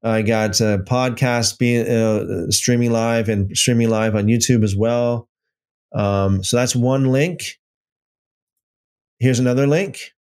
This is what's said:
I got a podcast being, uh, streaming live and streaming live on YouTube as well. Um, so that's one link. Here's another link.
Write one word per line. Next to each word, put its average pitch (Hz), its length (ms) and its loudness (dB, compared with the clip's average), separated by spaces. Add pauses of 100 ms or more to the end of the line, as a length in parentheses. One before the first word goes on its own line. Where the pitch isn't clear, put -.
I 110 180 0
got 107 380 0
a 104 260 0
podcast 123 720 -2
being, 120 300 0
uh, 107 640 -2
streaming 120 400 0
live 113 380 0
and 101 280 -2
streaming 117 320 2
live 110 260 0
on 104 100 0
YouTube 113 380 2
as 101 120 0
well. 120 520 -2 (680)
Um, 98 500 0
so 120 140 0
that's 123 180 0
one 127 300 2
link. 139 520 -2 (1600)
Here's 123 200 2
another 127 260 2
link. 160 460 -2 (120)